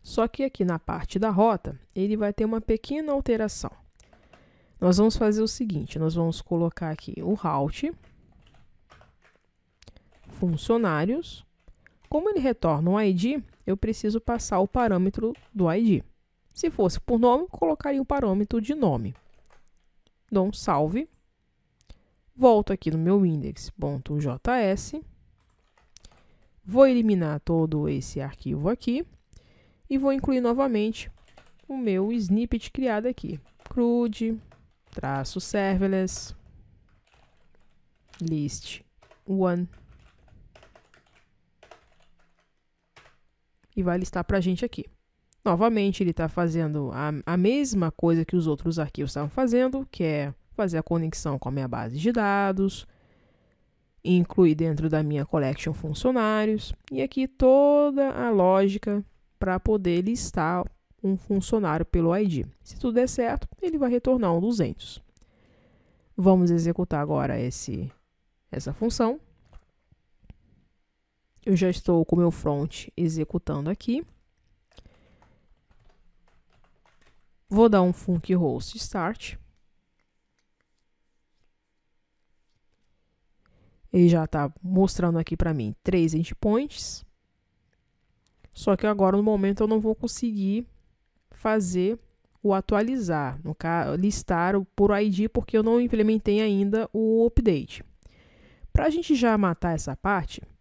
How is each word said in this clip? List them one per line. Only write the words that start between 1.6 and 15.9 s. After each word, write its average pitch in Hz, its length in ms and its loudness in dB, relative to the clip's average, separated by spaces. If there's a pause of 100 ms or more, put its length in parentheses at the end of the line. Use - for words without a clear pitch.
ele 202 220 -2
vai 208 160 -2
ter 214 140 -2
uma 220 160 -2
pequena 285 500 -2
alteração. 226 580 -2 (1080)
Nós 180 160 4
vamos 220 220 4
fazer 214 240 2
o 226 40 0
seguinte, 202 520 -6
nós 160 160 -2
vamos 165 260 -2
colocar 170 500 -4
aqui - 320 -12
o 180 120 0
route, 151 580 -4 (2250)
funcionários. 196 1160 -2 (640)
Como 339 220 0
ele 403 80 0
retorna 170 500 0
um 196 100 2
I 208 140 2
D, 233 300 -2 (240)
eu 190 100 -2
preciso 214 420 -2
passar 226 420 -2
o 196 60 2
parâmetro 220 680 0 (180)
do 180 180 2
I 202 300 2